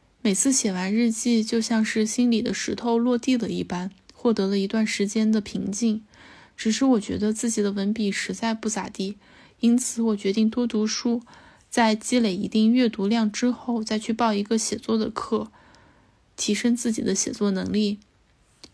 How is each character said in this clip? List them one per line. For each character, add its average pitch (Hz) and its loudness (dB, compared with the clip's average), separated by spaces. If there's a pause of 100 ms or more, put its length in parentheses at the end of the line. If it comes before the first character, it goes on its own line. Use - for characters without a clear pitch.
(220)
每 208 2
次 262 2
写 220 0
完 185 -2
日 233 2
记， 226 2
就 226 0
像 220 2
是 214 0
心 240 2
里 220 2
的 - -2
石 - -4
头 233 0
落 240 2
地 254 0
了 226 -2
一 175 -2
般。 180 -6 (260)
获 233 2
得 196 0
了 202 0
一 196 0
段 220 0
时 202 0
间 214 2
的 214 2
平 196 -6
静。 220 -2 (540)
只 220 0
是 220 0
我 254 6
觉 190 -4
得 214 2
自 220 -2
己 214 0
的 202 0
文 202 -2
笔 208 -2
实 - -4
在 226 -4
不 220 -4
咋 190 -6
地， 196 -8 (420)
因 233 6
此 240 -4
我 226 2
决 196 -2
定 220 4
多 247 0
读 214 0
书， 233 -2 (480)
在 226 2
积 240 0
累 214 2
一 196 -4
定 220 4
阅 247 4
读 196 -4
量 220 2
之 247 0
后， 233 -4
再 220 -2
去 226 -4
报 226 2
一 202 0
个 226 0
写 220 -4
作 220 -2
的 220 -2
课， - -4 (840)
提 - -2
升 240 2
自 233 -2
己 220 -4
的 190 0
写 - -2
作 202 -2
能 190 -4
力。 208 0 (760)